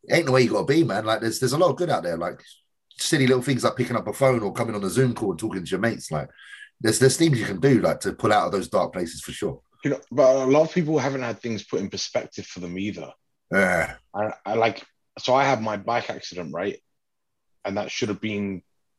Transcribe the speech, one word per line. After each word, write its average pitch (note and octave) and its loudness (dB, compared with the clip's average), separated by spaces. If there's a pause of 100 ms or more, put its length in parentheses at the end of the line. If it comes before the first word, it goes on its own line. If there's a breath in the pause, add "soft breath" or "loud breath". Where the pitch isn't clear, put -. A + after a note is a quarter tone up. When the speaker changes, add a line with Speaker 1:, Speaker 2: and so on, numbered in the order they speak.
(120)
Speaker 1:
"Ain't D#3+ 4
the C3+ 0
way C3 6
you A#2+ 4
gotta G2+ 0
be, D#3+ 4
man." G#2+ -2
Like, A2 0
there's, A2+ -2
there's B2+ 0
a D3+ 0
lot F3 6
of - 0
good E3+ -2
out G2 0
there, E2+ -4
like, F2 -6 (560)
silly C3+ 2
little B2+ 4
things C3 0
like A#2 0
picking A#2+ -2
up G#2 -2
a G2+ -6
phone C3 4
or G2 -2
coming A2 -4
on G2+ -4
a F#2+ -2
Zoom B2 2
call G#2 -2
and D#2+ -6
talking F#2+ -6
to D2+ -8
your F#2 -2
mates. - -2
Like, C#2+ -6 (520 loud breath)
there's, A2 0
there's C3+ 6
things D#3 4
you G2 -4
can F#2+ -6
do, C3 6
like, - 2
to G2 -4
pull G#2 2
out G#2 4
of E2+ -2
those F#2 -2
dark F2 0
places F2 -8
for - -14
sure. - -6 (240)
Speaker 2:
You C#3+ 0
know, - -4 (100)
but C3 6
a C3 0
lot C#3+ 6
of D#3+ -2
people D#3 0
haven't C3+ -2
had A#2 -6
things A2+ -6
put - -6
in G2 -6
perspective - -6
for - -16
them F2+ -10
either. F#2 -8 (380)
Speaker 1:
Yeah. F2+ 0 (180)
Speaker 2:
I, G#2+ -4 (120)
I, G#2 -4
like, A2+ 0 (360)
so B2+ 0
I C3+ 4
had C3 2
my G#2+ -4
bike A2+ -4
accident, E2+ -12
right? F#2 -4 (880)
And G2+ -6
that F2 -6
should A#2 -4
have G2 -4
been G2+ -6 (360)